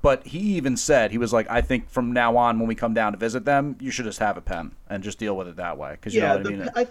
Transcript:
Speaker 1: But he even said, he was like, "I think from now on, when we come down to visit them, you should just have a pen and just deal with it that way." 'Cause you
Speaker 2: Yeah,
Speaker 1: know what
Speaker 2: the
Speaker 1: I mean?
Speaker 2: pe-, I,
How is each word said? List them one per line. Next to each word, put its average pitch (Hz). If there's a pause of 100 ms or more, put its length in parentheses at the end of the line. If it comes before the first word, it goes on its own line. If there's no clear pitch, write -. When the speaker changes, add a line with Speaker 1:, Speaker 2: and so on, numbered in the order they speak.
Speaker 1:
But 135
he 151
even 170
said, 120
he 107
was 117
like, 113
"I 120
think -
from 123
now 120
on, 120
when 113
we 113
come 117
down 110
to 101
visit 113
them, 143
you 131
should 123
just 104
have 101
a 87
pen 85 (120)
and 101
just 104
deal 107
with 92
it 82
that 85
way." 73
'Cause -
you -
Speaker 2:
Yeah, 101
Speaker 1:
know 98
what 98
Speaker 2:
the 101
Speaker 1:
I -
mean? 98 (140)
Speaker 2:
pe-, 240
I, -